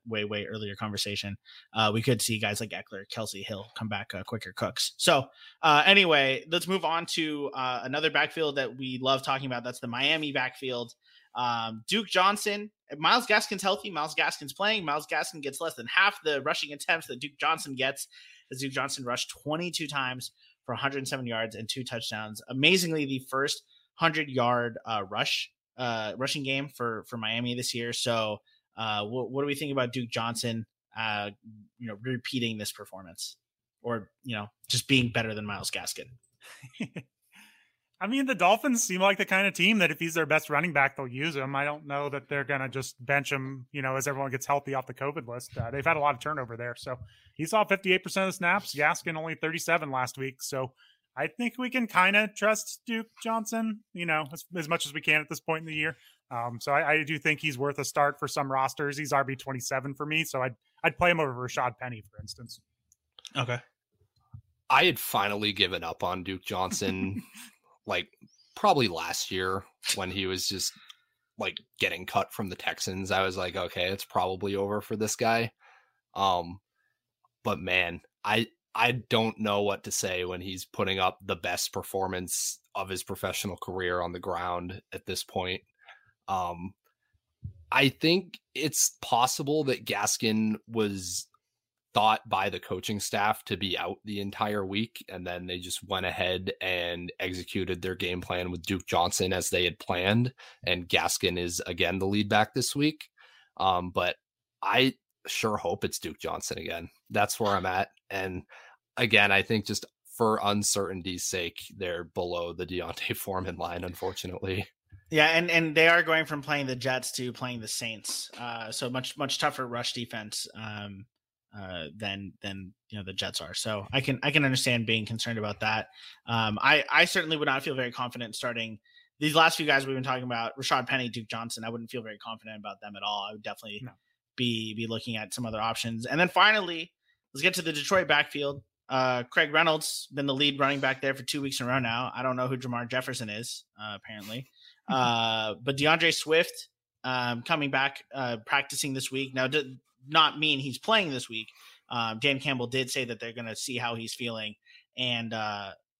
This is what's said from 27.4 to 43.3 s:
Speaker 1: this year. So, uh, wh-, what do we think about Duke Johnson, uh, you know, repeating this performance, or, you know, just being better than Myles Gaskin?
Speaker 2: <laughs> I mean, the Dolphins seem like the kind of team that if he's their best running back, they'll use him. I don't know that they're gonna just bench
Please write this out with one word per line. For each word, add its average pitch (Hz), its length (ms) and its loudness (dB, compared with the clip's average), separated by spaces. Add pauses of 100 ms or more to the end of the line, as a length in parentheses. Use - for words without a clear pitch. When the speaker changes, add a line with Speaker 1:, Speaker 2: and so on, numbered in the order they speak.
Speaker 1:
this 123 200 -4
year. 120 180 -4
So, 113 460 0 (400)
uh, 107 260 -2
wh-, 113 260 -4
what 131 120 -2
do 143 40 0
we 143 100 0
think 143 180 -4
about 127 180 2
Duke 120 180 -4
Johnson, 117 560 -2 (320)
uh, 104 340 -2 (460)
you 120 120 -10
know, 104 120 -8
repeating 117 560 -2
this 104 140 -6
performance, 95 640 -14 (460)
or, 113 280 -4 (140)
you 117 140 -6
know, 104 100 -6 (220)
just - 180 0
being 123 240 6
better 113 220 0
than 104 120 -6
Myles 101 260 -6
Gaskin? - 340 -6 (760)
Speaker 2:
<laughs> - 360 -12 (920)
I - 20 -2
mean, 269 200 0
the 262 80 0
Dolphins 220 480 6
seem 185 180 0
like 196 160 6
the 196 80 0
kind 196 220 4
of 190 80 0
team 208 240 6
that 170 100 6
if 147 80 -2
he's 165 160 -2
their 160 140 2
best 151 240 4
running 156 220 2
back, 139 220 4
they'll 135 120 -6
use 139 280 -4
him. 139 200 -2
I 139 80 0
don't 147 240 -4
know 143 220 -2
that 139 200 -6
they're 143 140 0
gonna 135 260 -2
just 127 340 -8
bench 139 280 0